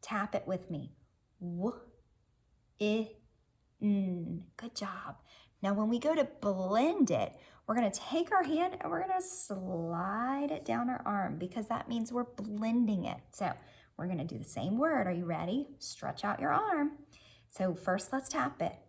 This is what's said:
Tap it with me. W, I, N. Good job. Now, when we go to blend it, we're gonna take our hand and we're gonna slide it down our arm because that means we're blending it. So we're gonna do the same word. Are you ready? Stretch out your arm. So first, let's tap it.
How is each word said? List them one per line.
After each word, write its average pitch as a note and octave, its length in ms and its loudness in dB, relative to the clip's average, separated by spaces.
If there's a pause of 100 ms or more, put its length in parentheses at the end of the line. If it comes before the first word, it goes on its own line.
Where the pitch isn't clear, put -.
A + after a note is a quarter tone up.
Tap G#3 320 -4
it - 120 0
with F#3 240 -4
me. C#3+ 220 -6 (480)
W, F3 320 -2 (1080)
I, G#3+ 280 2 (760)
N. F3+ 640 0 (120)
Good A#3 180 -12
job. - 420 -8 (460)
Now, G3 120 2
when G#3+ 140 2
we A#3+ 100 2
go D4 160 2
to D4+ 140 4 (120)
blend G#3+ 720 4
it, A2 240 2 (320)
we're A3 80 0
gonna A#3 160 4
take - 420 0
our F#4 120 6
hand E4 360 2
and - 100 -4
we're F4 160 0
gonna F#4 140 0
slide F#3+ 1300 -2
it D4+ 140 -4
down A#3+ 240 0
our B3+ 160 -2
arm G3 340 0
because F#3 280 -4
that - 220 -4
means A#3 240 0
we're A#3+ 120 0
blending G#3+ 800 2
it. - 140 -2 (140)
So F3+ 200 0 (440)
we're E3+ 100 -4
gonna F3+ 180 -2
do E3 140 -6
the - 60 -6
same F#3+ 340 0
word. C#4 280 4
Are F3+ 60 0
you F3 140 -2
ready? E3+ 420 -2 (100)
Stretch - 460 -8
out G#3 160 0
your D4+ 120 2
arm. E4 400 4 (580)
So F#3 240 0
first, F#3 380 0
let's C4+ 160 -2
tap C#4 340 -2
it. E3+ 120 -2 (140)